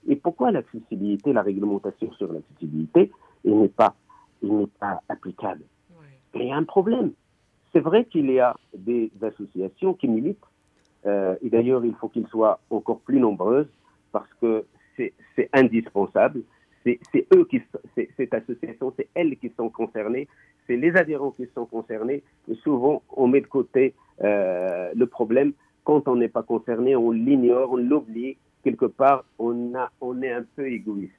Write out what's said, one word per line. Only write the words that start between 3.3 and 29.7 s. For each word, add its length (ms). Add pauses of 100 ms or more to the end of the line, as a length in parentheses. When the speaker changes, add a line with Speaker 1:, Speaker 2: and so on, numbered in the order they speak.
Speaker 1:
elle 140
n'est 100
pas, 260 (460)
elle 100
n'est 160 (120)
pas 300
applicable ? 540 (280)
Speaker 2:
Ouais. 280 (220)
Speaker 1:
Il 60
y 40
a 60
un 60
problème. 480 (600)
C'est 80
vrai 260
qu'il 240
y 100
a 160 (220)
des 340 (100)
associations 720
qui 140
militent, 300 (680)
euh, 360
et 80
d'ailleurs, 360
il 100
faut 140
qu'elles 180
soient 320 (100)
encore 300
plus 200
nombreuses, 480 (440)
parce 180 (120)
que 240 (300)
c'est, 180 (220)
c'est 180
indispensable. 880 (420)
C'est, 160 (120)
c'est 220
eux 120
qui 120
s-, 240 (140)
c'est, 220
cette 160
association, 640
c'est 180
elles 220
qui 200
sont 120
concernées, 580 (400)
c'est 80
les 200
adhérents 360
qui 140 (100)
sont 100
concernés. 580 (260)
Et 140
souvent, 380 (140)
on 120
met 140
de 60
côté, 460 (280)
euh, 720
le 140
problème. 460 (320)
Quand 220
on 80
n'est 140
pas 140
concerné, 520
on 160
l'ignore, 600
on 60
l'oublie. 600 (260)
Quelque 220
part, 400 (140)
on 360